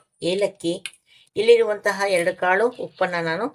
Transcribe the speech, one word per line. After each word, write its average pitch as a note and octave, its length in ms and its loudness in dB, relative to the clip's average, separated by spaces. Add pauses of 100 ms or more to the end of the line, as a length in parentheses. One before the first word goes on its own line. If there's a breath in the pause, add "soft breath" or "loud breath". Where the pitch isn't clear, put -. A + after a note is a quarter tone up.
(320)
ಏಲಕ್ಕಿ, F#3+ 420 -2 (640 soft breath)
ಇಲ್ಲಿರುವಂತಹ G#3 680 2 (100)
ಎರಡು F3 180 2 (100)
ಕಾಳು F#3+ 240 2 (180)
ಉಪ್ಪನ್ನ F3 320 -4 (100)
ನಾನು E3+ 280 -4